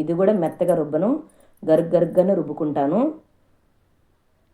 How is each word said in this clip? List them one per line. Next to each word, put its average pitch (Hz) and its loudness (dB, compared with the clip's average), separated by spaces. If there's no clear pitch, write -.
ఇది 156 -4
కూడా 190 2
మెత్తగా 180 0
రుబ్బను, 156 0
గరుగ్ 165 2
గరుగ్గానే 175 2
రుబ్బుకుంటాను. 151 -2